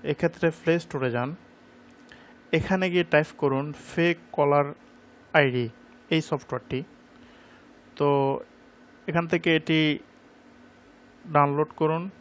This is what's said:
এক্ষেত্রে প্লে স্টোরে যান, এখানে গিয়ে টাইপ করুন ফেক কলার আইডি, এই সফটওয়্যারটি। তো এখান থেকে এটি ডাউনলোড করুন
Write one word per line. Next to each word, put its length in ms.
এক্ষেত্রে 340
প্লে 140
স্টোরে 300
যান, 140
এখানে 340
গিয়ে 200
টাইপ 160
করুন 240
ফেক 260
কলার 300
আইডি, 280
এই 160
সফটওয়্যারটি। 500
তো 100
এখান 220
থেকে 160
এটি 200
ডাউনলোড 360
করুন 220